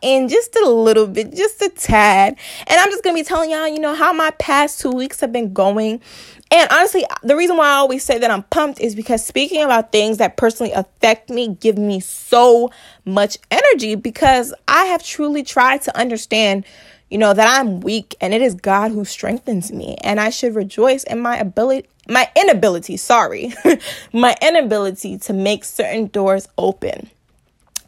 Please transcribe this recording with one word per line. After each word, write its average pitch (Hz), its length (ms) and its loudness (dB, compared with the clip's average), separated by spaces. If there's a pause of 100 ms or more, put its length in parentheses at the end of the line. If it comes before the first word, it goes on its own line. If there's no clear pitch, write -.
in 262 260 2
just 453 280 0
a 415 120 4
little 220 380 4
bit, 220 300 -6
just 415 260 -2
a 392 60 0
tad. 208 680 4 (300)
And 349 140 4
I'm 403 100 4
just 392 140 -8
gonna 349 100 0
be 320 80 -2
telling 320 300 -2
y'all, 311 160 -4
you 311 100 -6
know, 302 160 -2
how 330 180 2
my 320 200 0
past 294 480 0
two 269 100 -4
weeks 254 300 -6
have 240 120 -4
been 226 200 -4
going. 214 480 0 (520)
And 330 180 6
honestly, 349 360 2 (160)
the 240 120 2
reason 349 220 0
why 294 120 4
I 285 80 4
always 269 280 0
say 247 140 -2
that 233 120 0
I'm 202 120 -2
pumped 302 360 -2
is 220 160 -4
because 226 300 -4
speaking 294 380 -2
about 233 280 0
things 214 280 0
that 202 180 0
personally 226 360 -2
affect 226 580 -2
me 233 280 -6
give 214 200 0
me 202 200 -2
so 240 720 2 (360)
much 202 320 -2 (120)
energy 254 440 2
because 254 580 0 (160)
I 330 160 4
have 349 180 -2
truly 294 420 -4
tried 262 380 0
to - 160 -8
understand, 220 680 -2 (420)
you - 80 -8
know, 208 160 4
that 226 260 4
I'm 202 220 -2
weak 208 400 -6
and 190 140 -2
it 226 80 2
is 240 120 0
God 202 380 0
who 208 140 -6
strengthens 220 640 -6
me. - 300 -10
And 208 180 -2
I 214 80 0
should 240 260 -4
rejoice 220 500 0
in 233 160 -6
my 240 180 -4
ability, 233 500 -2 (180)
my 247 300 0
inability, 190 640 2
sorry, 233 560 0 (280)
<laughs> - 300 -14
my 240 300 2
inability 208 800 0
to - 120 -8
make 196 320 -2
certain 220 440 -6
doors 196 400 -2 (100)
open, - 500 -4 (800)